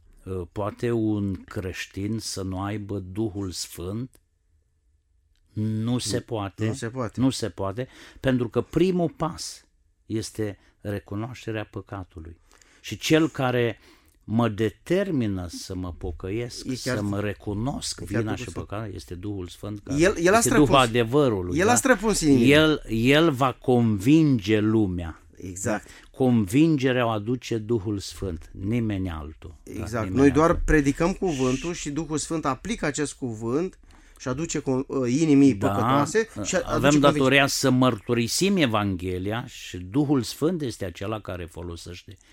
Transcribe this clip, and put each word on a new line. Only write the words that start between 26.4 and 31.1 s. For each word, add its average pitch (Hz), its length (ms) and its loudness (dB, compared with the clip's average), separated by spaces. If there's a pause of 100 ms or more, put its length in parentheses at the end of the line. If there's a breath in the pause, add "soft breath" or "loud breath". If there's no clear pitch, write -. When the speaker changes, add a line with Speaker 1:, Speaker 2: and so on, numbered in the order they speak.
Speaker 1:
o - 20 0
aduce 113 500 -4
Duhul 107 400 -2
Sfânt, - 540 -8
nimeni 101 580 -2
altul. 78 440 -12 (100)
Da? - 80 -18
Speaker 2:
Exact. 110 320 -6
Speaker 1:
Nimeni 92 120 -4 (100)
Speaker 2:
Noi 139 40 8
doar 151 180 4
Speaker 1:
altul. 175 160 0
Speaker 2:
predicăm 156 480 2